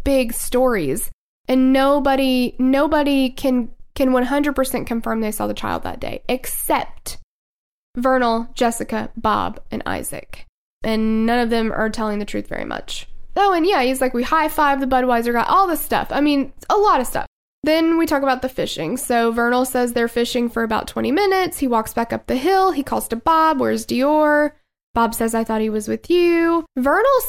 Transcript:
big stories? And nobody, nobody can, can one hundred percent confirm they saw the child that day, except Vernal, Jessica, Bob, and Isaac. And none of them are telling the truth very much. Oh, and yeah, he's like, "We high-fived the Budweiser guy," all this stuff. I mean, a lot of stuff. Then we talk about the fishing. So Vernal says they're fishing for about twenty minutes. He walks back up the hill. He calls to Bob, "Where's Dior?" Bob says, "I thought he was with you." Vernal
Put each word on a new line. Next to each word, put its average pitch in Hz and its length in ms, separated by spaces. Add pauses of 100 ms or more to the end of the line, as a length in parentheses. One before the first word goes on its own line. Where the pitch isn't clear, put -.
big 262 260
stories? 233 800 (380)
And 262 240
nobody, 269 840
nobody 277 720
can, 254 400 (260)
can 262 180
one 247 100
hundred 285 320
percent 254 320
confirm 226 320
they 214 120
saw 220 140
the - 80
child 87 300
that - 160
day, - 300
except - 880 (800)
Vernal, 240 580
Jessica, 226 640
Bob, 214 420 (100)
and - 160
Isaac. - 600 (400)
And 220 400
none 240 140
of 233 100
them 226 220
are 220 180
telling 214 300
the 202 60
truth 208 220
very - 180
much. - 420 (280)
Oh, 392 180
and 339 140
yeah, 349 160
he's 262 160
like, 254 140
"We 240 100
high-fived 302 560
the 269 80
Budweiser 247 460
guy," 233 100
all 381 240
this 320 140
stuff. - 300
I 277 100
mean, 285 320 (160)
a 415 80
lot 392 240
of 240 60
stuff. - 180 (400)
Then 330 320
we 330 80
talk 294 180
about 262 180
the 262 80
fishing. 165 480
So 233 340
Vernal 240 320
says 247 300
they're 233 160
fishing 240 400
for 233 140
about 220 240
twenty 226 240
minutes. 381 480
He 277 80
walks 226 260
back 233 180
up 220 160
the 240 80
hill. 381 360
He 277 120
calls 214 260
to 233 60
Bob, 320 440
"Where's 220 260
Dior?" 294 640 (420)
Bob 226 220
says, 226 180
"I 226 120
thought 220 160
he 220 80
was 214 180
with 226 220
you." 339 560 (120)
Vernal 415 520